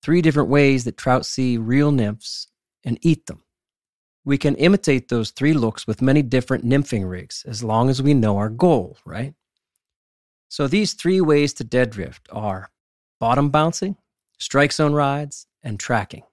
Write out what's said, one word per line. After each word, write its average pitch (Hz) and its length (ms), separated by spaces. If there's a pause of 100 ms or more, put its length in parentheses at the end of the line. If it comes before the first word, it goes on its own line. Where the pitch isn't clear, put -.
Three 170 200
different 147 280
ways 139 360
that 117 120
trout 127 280
see 127 320
real 131 340
nymphs 107 560 (360)
and 117 200
eat 160 240
them. - 160 (800)
We 139 140
can 143 160
imitate 156 540
those 117 200
three 147 240
looks 117 320
with - 160
many 139 220
different 127 420
nymphing 120 420
rigs, - 400
as 113 160
long 113 260
as 131 120
we 143 140
know 107 220
our 107 120
goal, 120 560
right? 123 300 (1120)
So 143 180
these 190 260
three 185 280
ways 147 320
to - 100
dead 123 280
drift - 400
are 101 400 (480)
bottom 131 300
bouncing, 165 480 (420)
strike 143 320
zone 147 220
rides, 143 520 (160)
and 107 180
tracking. - 540